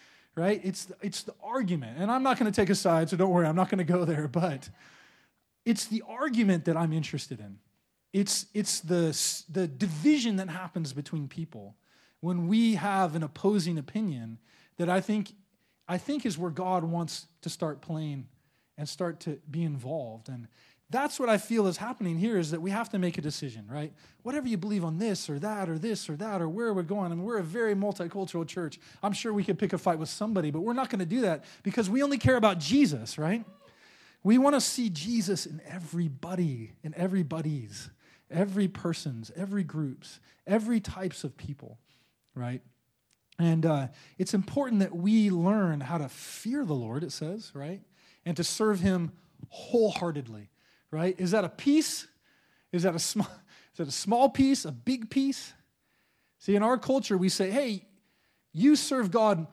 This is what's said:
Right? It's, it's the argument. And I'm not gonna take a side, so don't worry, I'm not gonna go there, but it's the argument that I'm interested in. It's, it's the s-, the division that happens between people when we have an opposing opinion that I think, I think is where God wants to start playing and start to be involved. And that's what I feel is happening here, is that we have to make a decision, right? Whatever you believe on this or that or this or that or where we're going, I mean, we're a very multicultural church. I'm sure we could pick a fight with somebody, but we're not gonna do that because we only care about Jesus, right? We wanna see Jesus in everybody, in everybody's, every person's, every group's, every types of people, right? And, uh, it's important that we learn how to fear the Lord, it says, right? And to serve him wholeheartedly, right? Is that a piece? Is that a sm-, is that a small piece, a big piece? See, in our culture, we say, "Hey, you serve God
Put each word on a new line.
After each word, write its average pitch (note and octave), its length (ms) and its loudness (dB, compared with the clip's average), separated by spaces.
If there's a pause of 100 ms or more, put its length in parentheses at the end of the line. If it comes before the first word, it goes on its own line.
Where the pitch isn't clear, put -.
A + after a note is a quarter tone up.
(360)
Right? F#3+ 260 2
It's, F#3+ 240 -4 (160)
it's - 220 -6
the - 180 -14
argument. F3 560 -2
And G3 100 0
I'm B3+ 140 2
not C4 160 4
gonna G#3+ 140 2
take G3+ 180 4
a G3+ 40 4
side, E3 360 4
so F#3 60 -2
don't F#3+ 140 4
worry, F3 160 6
I'm D#3 100 2
not F#3 120 4
gonna F#3+ 140 0
go F3 220 2
there, D3+ 240 0
but D3 420 -2 (920)
it's - 220 0
the A3 220 -4
argument A3+ 580 2
that D#3+ 100 2
I'm E3 160 2
interested C#3 480 -4
in. G2+ 180 -16 (540)
It's, G3 420 0
it's - 260 -2
the E3+ 280 2
s-, - 420 -2
the F3 160 0
division G3 680 2
that F#3+ 120 -2
happens E3+ 440 -6
between C#3+ 340 -6
people A2+ 480 -12 (460)
when F3 260 -2
we A3 300 4
have F#3+ 400 2
an E3 60 -2
opposing F3 540 0
opinion C3+ 640 -4 (380)
that E3+ 120 -2
I F#3 120 4
think, G#3 320 -2 (560)
I F3+ 100 -2
think C#4+ 260 -4
is F3 140 -4
where F3 120 -4
God F#3 340 0
wants E3 420 -4 (160)
to E3+ 80 -8
start D3 300 -6
playing D3+ 480 -8 (500)
and D3 100 -8
start E3+ 320 -6
to D3+ 200 -8 (100)
be E3 140 -2
involved. C3 640 -6
And B2 180 -12 (440)
that's C#4+ 300 -2
what B3 80 0
I G#3+ 100 6
feel G#3 300 2
is E3+ 80 -2
happening G3 420 -4
here, A3 180 0
is E3 140 0
that E3 100 -4
we F#3+ 120 -4
have A3+ 180 -4
to G3+ 80 -2
make F3+ 180 0
a - 40 -4
decision, C3+ 500 -6
right? D3 220 -8 (320)
Whatever C4 240 -4
you A3+ 80 0
believe G3 280 -2
on D#3+ 140 -2
this G3+ 320 -2
or C#3+ 80 -4
that G3+ 300 -4
or D#3+ 100 -2
this G3+ 320 -4
or D3 60 -6
that G3 260 -4
or D#3+ 60 -2
where G#3+ 260 -2
we're F#3 80 0
going, F3+ 300 -2
I - 20 -4
mean, E3+ 80 -4
we're A3 160 -2
a F3+ 60 -2
very G#3 320 0
multicultural F3 680 -2
church. D#3+ 360 -8 (200)
I'm G#3 120 0
sure G#3+ 200 -4
we G#3 120 2
could F#3+ 120 0
pick G3+ 160 0
a D#3+ 60 0
fight E3 220 2
with D#3 80 -6
somebody, G3 420 0
but D#3+ 120 -2
we're A3+ 100 0
not B3+ 180 -2
gonna F#3+ 160 -2
do G#3+ 140 0
that E3+ 240 0 (180)
because G3+ 260 0
we B3+ 140 2
only C#4+ 160 2
care C4 160 6
about G#3 240 6
Jesus, D3+ 600 2
right? F#3 260 0 (800)
We G#3+ 120 8
wanna C#4 240 6
see A#3 300 0
Jesus F#3 560 -2
in D3+ 180 -10
everybody, E3 1080 -4 (100)
in D#3 140 -8
everybody's, D#3 920 -2 (400)
every G3 380 0
person's, C#3+ 680 -6
every G3 260 -2
group's, D3 560 -6 (260)
every G#3+ 360 2
types F#3+ 420 -6
of C3 140 -8
people, A#2 420 -14 (560)
right? B2 280 -6 (760)
And, E3 260 4
uh, C#3+ 240 2 (300)
it's F#3 160 -2
important A3+ 460 2
that F#3+ 140 0
we G#3 360 4
learn F3 500 2
how C#3+ 180 -4
to C#3+ 100 -4
fear - 560 -6
the D#3 100 0
Lord, B2 300 -4
it - 80 -8
says, F#3 420 -8
right? D#3+ 260 -10 (460)
And E3+ 100 -4
to E3+ 80 0
serve G#3+ 360 0
him F3+ 320 2 (360)
wholeheartedly, D3 1000 -2 (400)
right? F3 280 0
Is F3+ 120 0
that G3+ 140 4
a E3+ 40 -2
piece? - 580 2 (640)
Is F3 100 0
that F3 120 4
a E3+ 40 -4
sm-, - 220 -2
is - 560 -10
that D#3 120 -4
a C3+ 40 -10
small A#3+ 360 4
piece, C4+ 360 4
a D3 80 -8
big A3 380 -4
piece? C4+ 420 -2 (880)
See, G3+ 180 2
in G3+ 60 4
our A#3+ 160 4
culture, C4 380 0
we F#3 120 2
say, F#3+ 220 0
"Hey, A3+ 360 -2 (640)
you C4+ 240 8
serve B3 340 2
God G3+ 420 6